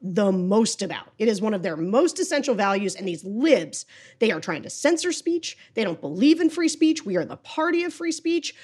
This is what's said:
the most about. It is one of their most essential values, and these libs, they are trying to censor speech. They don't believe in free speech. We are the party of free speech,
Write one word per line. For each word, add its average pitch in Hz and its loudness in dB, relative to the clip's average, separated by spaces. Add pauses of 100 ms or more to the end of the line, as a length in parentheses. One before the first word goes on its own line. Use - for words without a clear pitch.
the 196 0
most 190 0
about. - -8 (100)
It 220 2
is 202 0
one 214 0
of 190 -4
their 165 -4
most 226 0
essential 285 0
values, 196 0
and 196 -10
these 175 -6
libs, 220 2 (340)
they 220 4
are 160 -4
trying 156 -6
to - -14
censor 330 0
speech. - -4 (160)
They 220 -2
don't 170 -4
believe 220 4
in 330 4
free 320 0
speech. 320 2
We 185 -2
are 156 0
the 120 -12
party 339 -2
of 349 -6
free 330 -4
speech, 330 -4